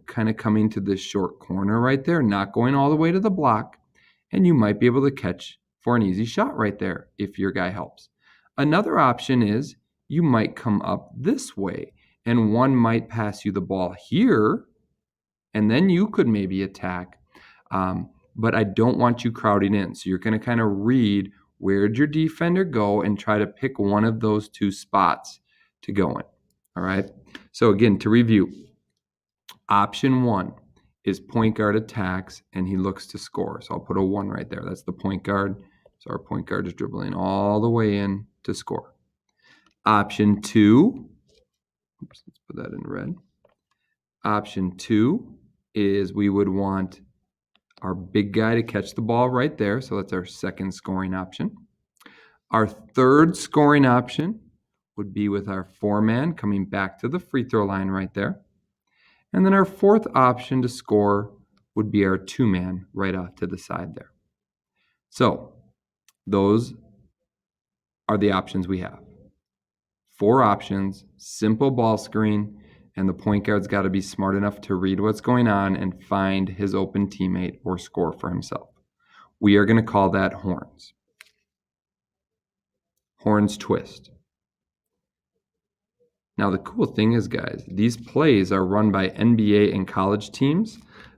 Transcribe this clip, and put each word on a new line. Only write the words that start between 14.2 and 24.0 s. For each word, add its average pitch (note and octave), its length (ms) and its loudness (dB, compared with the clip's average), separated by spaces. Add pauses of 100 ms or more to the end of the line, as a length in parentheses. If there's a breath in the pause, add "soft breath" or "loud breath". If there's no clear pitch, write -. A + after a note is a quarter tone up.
and G#2+ 180 0
then E3+ 180 4
you F#3 180 2
could G3 200 0
maybe G2 340 -2
attack. F#2 580 -8 (520 soft breath)
Um, F#2 400 -4 (240)
but A2 180 0
I A2 100 2
don't G#2+ 360 2
want A#2+ 240 2
you A#2+ 80 -2
crowding G2+ 420 2
in. G2 220 -2
So - 120 -12
you're F#2 120 0
gonna A2 180 0
kinda A2+ 280 0
read G2+ 680 2 (260 soft breath)
where'd G2+ 400 0
your D3 80 2
defender D#3+ 580 0
go G#2+ 380 0
and G2+ 160 0
try G#2 220 -2
to G#2 80 0
pick - 320 -6
one G#2 240 2